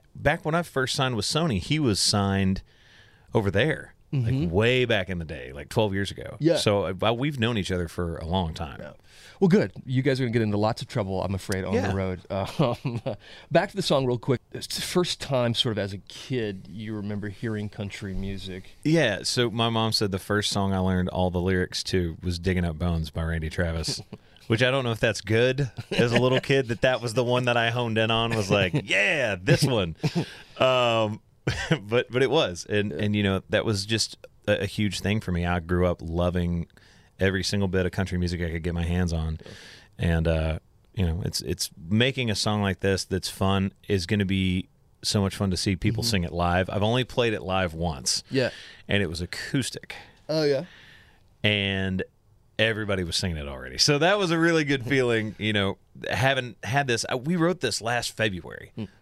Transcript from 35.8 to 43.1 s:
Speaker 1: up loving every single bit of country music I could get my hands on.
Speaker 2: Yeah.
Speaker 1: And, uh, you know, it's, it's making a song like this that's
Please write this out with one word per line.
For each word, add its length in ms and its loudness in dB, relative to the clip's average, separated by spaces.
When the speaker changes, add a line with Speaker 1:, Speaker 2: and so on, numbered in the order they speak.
Speaker 1:
up 160 0
loving 640 0
every 240 2
single 240 0
bit 180 2
of 60 0
country 260 -2
music 240 0
I 80 -2
could 140 -4
get 100 -2
my 100 0
hands 300 2
on. 320 -2
Speaker 2:
Yeah. 60 -18
Speaker 1:
And, 100 2
uh, 320 0
you 100 0
know, 180 0
it's, 180 -4
it's 280 -4
making 440 2
a 40 0
song 280 0
like 160 0
this 260 2
that's 240 -4